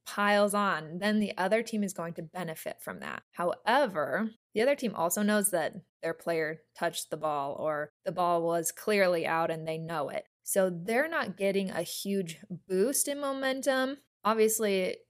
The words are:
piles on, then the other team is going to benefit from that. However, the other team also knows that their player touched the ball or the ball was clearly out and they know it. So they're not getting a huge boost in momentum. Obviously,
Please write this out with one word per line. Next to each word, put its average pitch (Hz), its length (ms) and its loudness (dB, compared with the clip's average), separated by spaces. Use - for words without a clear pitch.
piles 208 480 4
on, 175 460 0
then 214 200 2
the 202 180 -2
other 190 240 2
team 220 220 -2
is 190 100 -4
going 170 200 -6
to - 80 -10
benefit 165 600 -8
from - 200 -10
that. - 220 -8
However, 185 1000 0
the 208 80 0
other 277 140 4
team 254 200 -4
also 175 260 0
knows 208 300 2
that 160 220 0
their 165 120 -2
player 160 480 -2
touched 170 300 -4
the 165 80 -4
ball 147 420 -2
or 151 320 -2
the 185 80 -4
ball 175 280 2
was 170 300 0
clearly 180 560 2
out 165 240 2
and 160 160 -4
they 160 100 -4
know 160 300 -4
it. 143 160 -6
So 190 260 2
they're 226 400 0
not 277 260 -4
getting 196 340 0
a 165 120 -4
huge 185 560 -4
boost 202 400 2
in 285 100 -4
momentum. 269 800 0
Obviously, 214 720 2